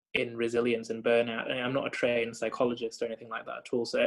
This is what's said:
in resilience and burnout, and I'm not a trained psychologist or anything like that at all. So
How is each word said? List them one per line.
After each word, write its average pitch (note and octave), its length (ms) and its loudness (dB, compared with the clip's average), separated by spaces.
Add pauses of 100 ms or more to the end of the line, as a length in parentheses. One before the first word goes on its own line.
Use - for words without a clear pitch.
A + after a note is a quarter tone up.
(140)
in A#2+ 220 -2
resilience A#2 540 0
and A2+ 140 -6
burnout, A#2 460 2
and C3 100 -2
I'm B2 120 0
not C3+ 140 0
a - 40 -2
trained A#2 460 0
psychologist A#2+ 640 0
or A#2+ 60 0
anything A2+ 240 -8
like A2+ 160 -4
that A#2+ 120 -8
at - 140 -8
all. A#2 140 2
So A#2+ 200 2